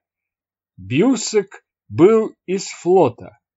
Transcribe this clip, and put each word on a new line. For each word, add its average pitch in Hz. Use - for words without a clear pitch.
Бьюсек 196
был 208
из 185
флота, 170